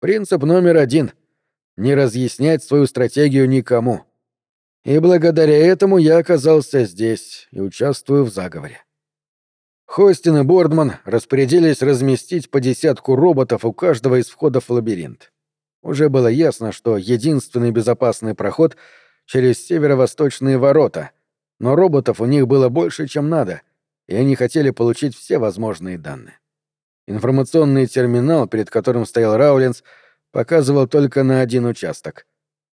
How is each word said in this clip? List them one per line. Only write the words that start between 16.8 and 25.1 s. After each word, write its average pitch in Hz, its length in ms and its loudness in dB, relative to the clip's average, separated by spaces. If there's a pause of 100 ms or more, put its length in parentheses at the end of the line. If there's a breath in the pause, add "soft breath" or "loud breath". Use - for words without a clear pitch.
единственный 120 760 -2
безопасный 113 640 -2
проход — 101 420 -2 (500 soft breath)
через 127 400 0
северо-восточные 135 880 0
ворота, 120 540 0 (480)
но 123 160 0
роботов 147 460 2
у 113 40 -4
них 135 220 2
было 131 220 2
больше, 156 380 -4
чем 147 220 -4
надо, 117 340 -4 (440)
и 90 80 -10
они 135 200 0
хотели 131 360 0
получить 117 440 -2